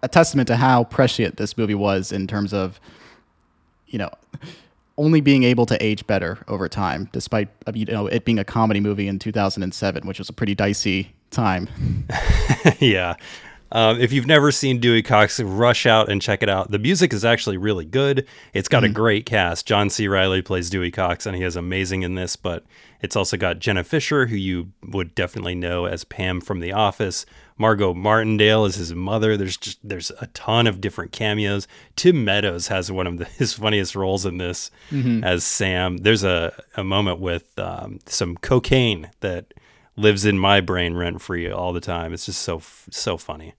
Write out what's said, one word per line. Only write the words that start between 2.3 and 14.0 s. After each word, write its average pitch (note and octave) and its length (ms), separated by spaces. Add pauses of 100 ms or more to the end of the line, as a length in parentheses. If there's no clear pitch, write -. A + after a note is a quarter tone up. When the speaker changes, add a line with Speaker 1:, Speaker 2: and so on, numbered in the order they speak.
Speaker 1:
of, F#2+ 260 (1080)
you A#2+ 120
know, F#2 120 (880)
only D#3 220
being C#3 220
able A#2+ 240
to A2+ 160
age G#2+ 240
better F#2 320 (100)
over F#2+ 200
time, F#2 440
despite, G#2+ 360 (180)
uh, G#2+ 80
you A2 120
know, G#2+ 200
it - 180
being A#2 140
a G2 60
comedy A2 360
movie G#2 280
in G2 100
two G#2+ 140
thousand G2 300
and F2+ 120
seven, G2 320
which F#2+ 120
was G2 100
a - 40
pretty G2+ 220
dicey G2 580 (180)
time. F#2 440
<laughs> - 40 (1000)
Speaker 2:
Yeah. F#2 340 (580)
Um, A2+ 280